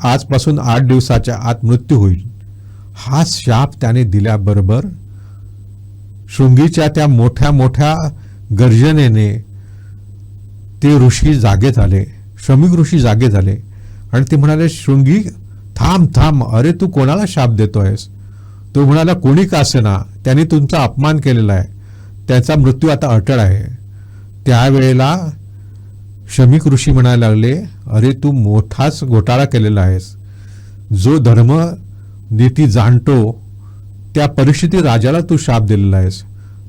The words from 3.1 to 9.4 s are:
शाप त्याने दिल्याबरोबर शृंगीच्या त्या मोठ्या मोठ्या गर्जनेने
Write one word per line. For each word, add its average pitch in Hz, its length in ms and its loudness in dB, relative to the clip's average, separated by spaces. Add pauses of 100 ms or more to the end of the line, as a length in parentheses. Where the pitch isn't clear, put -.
शाप 123 440 -2 (100)
त्याने 120 220 0
दिल्याबरोबर 104 760 0 (1600)
शृंगीच्या 147 520 2
त्या 151 200 0
मोठ्या 127 420 0
मोठ्या 147 580 0 (500)
गर्जनेने 113 840 2 (1400)